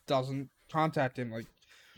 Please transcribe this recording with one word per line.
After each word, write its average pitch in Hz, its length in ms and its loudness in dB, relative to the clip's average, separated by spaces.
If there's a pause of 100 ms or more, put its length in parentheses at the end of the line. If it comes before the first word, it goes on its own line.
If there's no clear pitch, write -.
doesn't 135 420 0 (220)
contact 156 480 2
him. 120 120 -4
Like, 113 160 -8 (500)